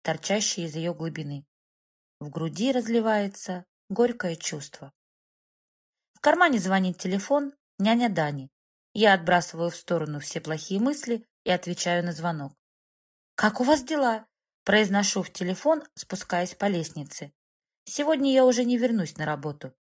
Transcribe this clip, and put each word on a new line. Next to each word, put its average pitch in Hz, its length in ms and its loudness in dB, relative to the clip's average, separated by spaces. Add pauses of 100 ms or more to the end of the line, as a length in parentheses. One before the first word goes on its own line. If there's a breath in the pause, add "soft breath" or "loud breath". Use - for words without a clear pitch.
торчащий 196 600 -2
из 151 100 -8
ее 165 180 -4
глубины. 151 520 -8 (760)
В 147 100 -12
груди 185 420 -2
разливается 214 920 -2 (240)
горькое 214 460 0
чувство. - 580 -8 (1200)
В - 60 -20
кармане 311 400 4
звонит 185 400 0
телефон, 277 540 -2 (260)
няня 233 300 2
Дани. 147 420 -4 (420)
Я 202 200 6
отбрасываю 170 580 2
в - 40 -8
сторону 151 440 -2
все - 200 -4
плохие 156 400 -4
мысли 240 460 0 (180)
и 180 60 -4
отвечаю 175 560 0
на 175 60 -4
звонок. 156 420 -6 (840)
«Как 214 260 0
у - 20 2
вас 269 200 4
дела?» 247 440 0 (360)
Произношу 202 580 2
в - 100 -8
телефон, 285 520 0 (120)
спускаясь - 600 -2
по 202 100 -4
лестнице. 160 640 -4 (520)
«Сегодня 285 500 2
я 262 120 8
уже 247 200 4
не 247 120 2
вернусь 226 380 0
на 156 100 -4
работу». 147 480 -6 (200)